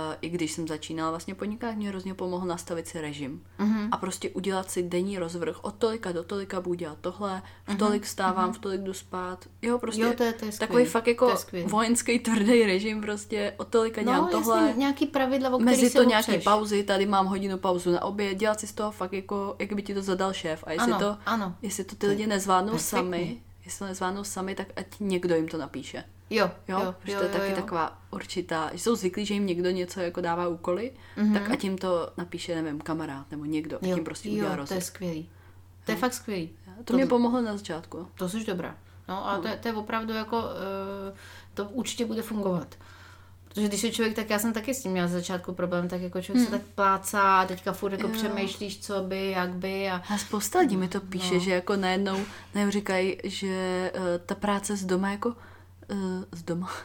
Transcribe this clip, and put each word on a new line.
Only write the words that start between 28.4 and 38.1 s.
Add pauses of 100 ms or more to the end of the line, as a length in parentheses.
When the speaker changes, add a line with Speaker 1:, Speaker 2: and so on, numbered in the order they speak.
Speaker 1:
že
jsou
zvyklí,
že
jim
někdo
něco
jako
dává
úkoly, (260)
Speaker 2:
Mhm.
Speaker 1:
tak
ať
jim
to
napíše,
nevím,
kamarád
nebo
někdo,
ať
Speaker 2:
Jo,
Speaker 1:
jim
prostě
Speaker 2:
jo,
Speaker 1:
udělá
Speaker 2:
to
je
Speaker 1:
rozvrh.
Speaker 2:
skvělý. (560)
To
je
Speaker 1:
Jo.
Speaker 2:
fakt
skvělý. (280)
Speaker 1:
To
Speaker 2:
To
Speaker 1:
mě
Speaker 2:
z-
Speaker 1:
pomohlo
na
začátku. (100)